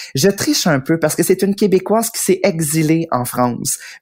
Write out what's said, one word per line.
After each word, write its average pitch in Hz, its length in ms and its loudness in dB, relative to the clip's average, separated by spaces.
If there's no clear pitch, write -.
Je 139 160 2
triche 202 380 0
un 147 120 4
peu 165 200 0
parce 156 160 0
que 185 80 2
c'est 185 180 2
une 196 140 0
Québécoise 208 560 2
qui - 100 -8
s'est - 220 2
exilée 160 680 0
en 123 140 -2
France, 123 540 -2